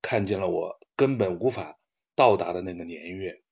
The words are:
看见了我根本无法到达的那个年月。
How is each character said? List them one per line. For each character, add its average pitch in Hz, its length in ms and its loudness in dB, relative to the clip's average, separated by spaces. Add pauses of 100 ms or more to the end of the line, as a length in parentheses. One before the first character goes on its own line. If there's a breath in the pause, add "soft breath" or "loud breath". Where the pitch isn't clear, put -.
看 104 240 0
见 98 140 0
了 95 100 0
我 85 280 -2 (200)
根 135 200 4
本 92 220 0
无 123 100 0
法 80 300 -6 (360)
到 120 200 8
达 87 160 -2
的 90 100 -4
那 92 120 -8
个 87 100 -10
年 85 320 -12
月。 95 260 -8 (100)